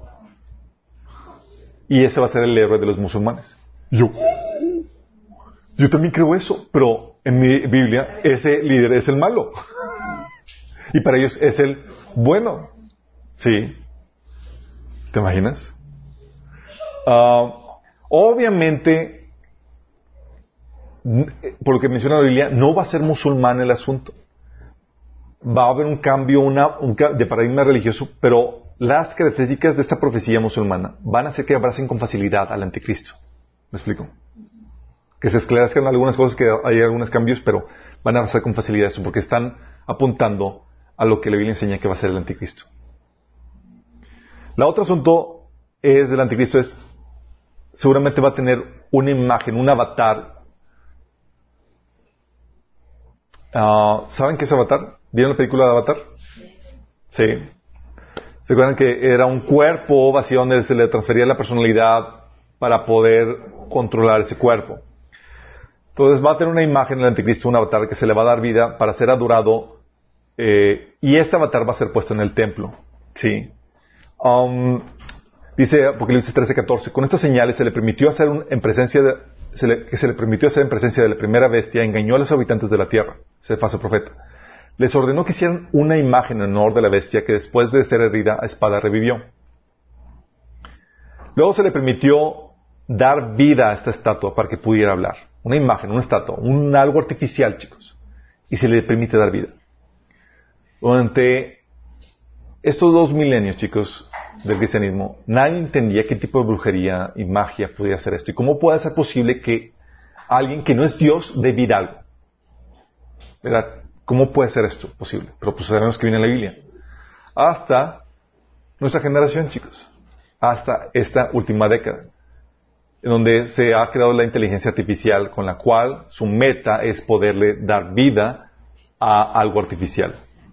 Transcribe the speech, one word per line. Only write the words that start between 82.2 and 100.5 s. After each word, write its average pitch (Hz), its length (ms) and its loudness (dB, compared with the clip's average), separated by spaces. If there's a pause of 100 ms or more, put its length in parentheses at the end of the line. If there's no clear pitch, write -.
habitantes 117 380 0
de 107 80 2
la 95 100 -2
tierra", - 300 -2 (260)
ese 110 140 -4
falso 107 240 -4
profeta. 104 300 -4 (640)
"Les 127 180 0
ordenó 139 300 0
que 180 80 -4
hicieran 175 400 -4
una 156 240 2
imagen 127 400 0
en 101 180 -4
honor 104 180 2
de 117 100 2
la 104 60 2
bestia 101 360 0
que 110 80 0
después 117 400 0
de 135 100 4
ser 120 160 0
herida 107 420 0
a 113 40 -8
espada 104 340 -2
revivió". 110 420 -2 (2250)
Luego 180 180 4
se 202 100 0
le 185 80 2
permitió 143 800 0 (360)
dar 127 480 0
vida 127 360 4
a - 20 -6
esta 107 180 -6
estatua 101 440 -4
para 107 120 -2
que - 100 -8
pudiera 107 360 2
hablar. 92 220 -4 (280)
Una 120 140 -2
imagen, 117 340 -2
una 120 100 -2
estatua, - 360 -4
un 143 400 0
algo 143 220 4
artificial, 135 580 -2
chicos. - 400 -20 (520)
Y - 60 -6
se 117 140 0
le 113 140 4
permite 113 340 -2
dar 104 140 2
vida. 98 180 -6 (1300)